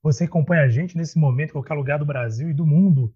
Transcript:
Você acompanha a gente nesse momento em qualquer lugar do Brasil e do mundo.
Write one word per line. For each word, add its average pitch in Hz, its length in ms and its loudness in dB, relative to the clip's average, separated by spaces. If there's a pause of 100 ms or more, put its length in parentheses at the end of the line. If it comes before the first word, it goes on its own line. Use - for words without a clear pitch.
Você 156 220 0
acompanha 160 400 0
a 127 40 4
gente 170 300 -2
nesse 165 200 -4
momento 143 300 0
em - 40 -16
qualquer 147 200 -8
lugar 143 260 -2
do 151 60 -4
Brasil 131 460 -6
e - 20 -4
do 156 140 -2
mundo. 151 500 4